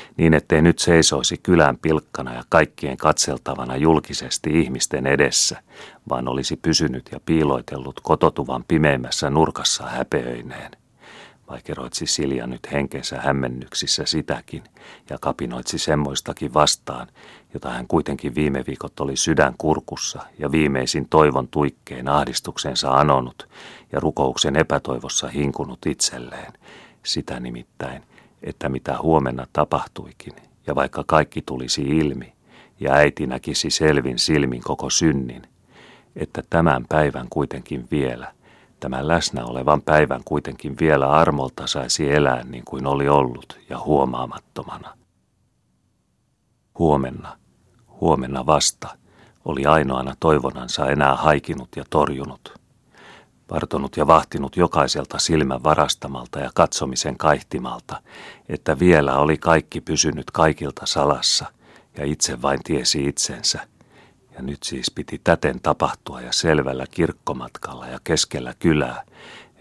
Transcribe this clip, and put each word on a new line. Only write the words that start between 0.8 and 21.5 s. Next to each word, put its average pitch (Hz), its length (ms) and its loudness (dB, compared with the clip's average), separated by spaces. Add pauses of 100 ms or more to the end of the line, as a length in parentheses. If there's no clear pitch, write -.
kylän 78 400 4
pilkkana 73 560 -4
ja 60 160 -10
kaikkien 73 480 2
katseltavana 65 800 -2
julkisesti 78 840 2
ihmisten 65 460 -4
edessä, - 560 2 (460)
vaan 64 180 -4
olisi 67 280 -4
pysynyt 73 560 0
ja - 140 -10
piiloitellut 69 800 -2
kototuvan 67 640 0
pimeimmässä 71 640 2
nurkassa - 600 0
häpeöineen. 62 840 -6 (760)
Vaikeroitsi 67 580 -10
Silja 67 400 -2
nyt 62 240 -12
henkensä 69 500 -4
hämmennyksissä 67 840 -2
sitäkin - 580 -4 (460)
ja 71 120 -10
kapinoitsi 64 560 -6
semmoistakin 71 760 -2
vastaan, 71 540 0 (460)
jota - 160 -10
hän 62 180 -10
kuitenkin 73 480 0
viime 69 320 0
viikot - 320 -10
oli 69 180 -4
sydän 73 400 4
kurkussa - 640 -2 (200)
ja 73 120 -4
viimeisin 69 580 0
toivon 69 380 4
tuikkeen 67 600 -4